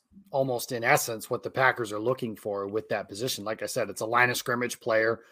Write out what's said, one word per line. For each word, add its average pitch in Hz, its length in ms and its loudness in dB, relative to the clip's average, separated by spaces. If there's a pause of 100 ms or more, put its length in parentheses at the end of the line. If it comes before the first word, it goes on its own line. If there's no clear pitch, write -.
(320)
almost 135 400 0
in 117 120 -2
essence 120 460 2
what 120 140 -2
the 107 60 -6
Packers 120 420 2
are 104 80 -4
looking 113 360 -2
for 101 320 -4
with 107 220 -2
that 101 200 -2
position. 110 340 -4
Like 107 180 -6
I 107 60 -4
said, 110 220 -2
it's 98 120 -8
a 113 40 -4
line 120 240 4
of 120 80 -2
scrimmage 120 420 -4
player, 113 400 2 (120)